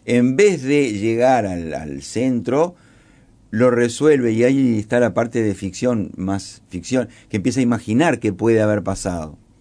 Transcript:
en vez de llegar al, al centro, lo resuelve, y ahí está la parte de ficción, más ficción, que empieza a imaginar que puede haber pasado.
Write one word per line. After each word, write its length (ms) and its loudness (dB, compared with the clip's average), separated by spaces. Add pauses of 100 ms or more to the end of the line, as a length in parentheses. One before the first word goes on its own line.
en 300 2
vez 280 4
de 300 2
llegar 540 2
al, 260 -6
al 300 -8
centro, 720 -2 (760)
lo 220 2
resuelve, 640 2
y 100 2
ahí 340 2
está 220 0
la 160 2
parte 260 0
de 140 0
ficción, 600 -4
más 540 -6
ficción, 380 -4 (220)
que 80 -4
empieza 220 -2
a 40 2
imaginar 560 0
que 140 -2
puede 280 2
haber 220 0
pasado. 540 -6 (240)